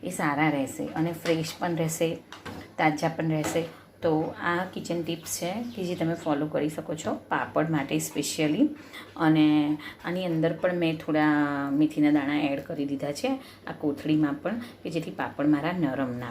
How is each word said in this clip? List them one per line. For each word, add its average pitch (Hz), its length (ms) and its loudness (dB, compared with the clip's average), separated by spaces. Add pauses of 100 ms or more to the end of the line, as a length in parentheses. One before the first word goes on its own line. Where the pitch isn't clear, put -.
એ 180 60 -6
સારા 156 400 2
રહેશે 139 360 -2
અને 160 260 -2
ફ્રેશ 160 480 -2
પણ 170 160 -2
રહેશે, 165 420 0 (600)
તાજા 160 300 4
પણ 160 220 0
રહેશે. 156 340 0 (380)
તો 160 420 0
આ 175 300 0
કિચન 170 280 -4
ટિપ્સ 165 400 -6
છે 175 120 -4 (220)
કે 190 80 -4
જે 175 120 -2
તમે 165 180 0
ફોલો 151 340 -2
કરી 151 220 0
શકો 156 260 -6
છો 220 180 -4
પાપડ 156 560 0
માટે 156 300 0
સ્પેશિયલી. 156 720 0 (460)
અને 151 640 6 (280)
આની 180 200 -2
અંદર 165 280 2
પણ 180 200 0
મેં 165 240 2
થોડા 151 340 2 (400)
મેથીના 147 400 4
દાણા 147 240 2
એડ 143 240 0
કરી 147 260 -6
દીધા 143 260 -4
છે 190 160 -4 (400)
આ - 120 -8
કોથળીમાં 151 540 2
પણ, 208 260 -4 (240)
કે 185 60 -6
જેથી 165 220 -4
પાપડ 143 360 -2
મારા 151 240 4
નરમ 135 460 0
ના 123 140 -6